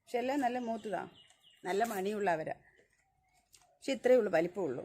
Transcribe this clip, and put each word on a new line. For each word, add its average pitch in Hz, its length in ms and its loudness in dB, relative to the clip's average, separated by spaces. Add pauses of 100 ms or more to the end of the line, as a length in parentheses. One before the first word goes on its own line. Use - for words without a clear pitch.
പക്ഷെ - 200 -6
എല്ലാം 262 240 -2
നല്ല 247 220 0
മൂത്തതാ, 214 340 -6 (680)
നല്ല 190 120 0 (120)
മണിയുള്ള 202 440 -2
അവര. 156 140 -6 (1200)
പക്ഷെ - 260 -6
ഇത്രയേ 247 240 6
ഉള്ളൂ, 208 140 2
വലിപ്പമുള്ളൂ. 165 500 0